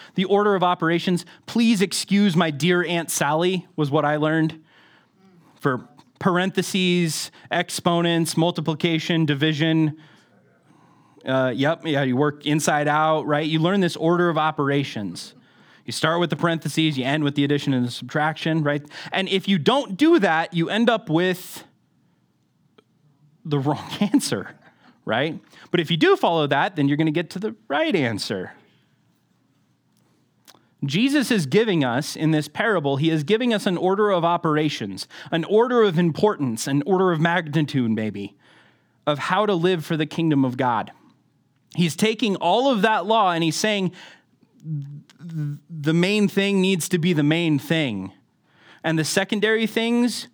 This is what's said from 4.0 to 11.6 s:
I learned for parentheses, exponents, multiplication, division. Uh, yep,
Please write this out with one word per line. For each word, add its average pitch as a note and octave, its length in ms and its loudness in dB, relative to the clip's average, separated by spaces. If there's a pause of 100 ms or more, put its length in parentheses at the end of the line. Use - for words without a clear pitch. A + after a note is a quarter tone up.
I D3 140 0
learned D#3 440 0 (1000)
for B2+ 260 -2 (320)
parentheses, F3+ 1120 0 (180)
exponents, E3+ 840 0
multiplication, E3 920 0
division. D#3 720 0 (1300)
Uh, C3 300 0
yep, D3+ 280 0